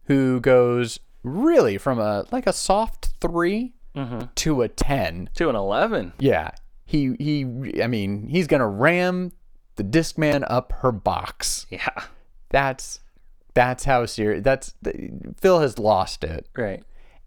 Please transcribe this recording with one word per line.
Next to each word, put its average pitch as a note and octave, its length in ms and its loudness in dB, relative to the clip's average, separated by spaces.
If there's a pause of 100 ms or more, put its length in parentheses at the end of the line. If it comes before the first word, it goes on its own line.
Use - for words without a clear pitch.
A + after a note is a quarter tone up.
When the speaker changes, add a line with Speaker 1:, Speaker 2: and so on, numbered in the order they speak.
Speaker 1:
who C3 360 2
goes B2 600 4 (240)
really F3 540 2
from B2 220 -2
a, G#2 320 0
like, B3+ 160 -2
a F#3 60 2
soft - 540 -2 (120)
three F3 540 -2 (220)
Speaker 2:
Mm-hmm. B2 400 -6
Speaker 1:
to C#3 260 0
a A2+ 80 2
ten. F#2 640 -2
Speaker 2:
To E3 160 0
an A#2+ 60 0
eleven. G#2+ 640 -2
Speaker 1:
Yeah. G2+ 320 2 (340)
He, C#3 340 0
he, C3+ 600 -4
I A2+ 60 0
mean, G2+ 400 -4
he's D#3+ 200 0
gonna C3+ 220 0
ram F3+ 600 0 (440)
the G#2 80 -4
Discman D3 640 0
up - 260 -2
her B2+ 180 0
box. - 800 -4
Speaker 2:
Yeah. - 180 -6 (600)
Speaker 1:
That's, C3+ 500 -2 (560)
that's B2 300 4
how B2+ 200 4
serious, G#2 380 0
that's, C3+ 300 0 (100)
th-, - 280 -8 (280)
Phil F#3 200 6
has C#3 200 0
lost G#2 440 2
it. D#2+ 320 -8
Speaker 2:
Right. G2+ 280 -6 (440)